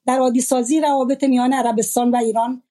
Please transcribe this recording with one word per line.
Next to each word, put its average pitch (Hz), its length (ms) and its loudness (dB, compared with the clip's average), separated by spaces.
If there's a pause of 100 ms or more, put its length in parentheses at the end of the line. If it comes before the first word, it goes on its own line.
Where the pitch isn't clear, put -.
در 254 140 0
عادیسازی 254 640 0
روابط 277 420 0
میان 254 300 2
عربستان 233 580 0
و 240 40 0
ایران 233 560 -2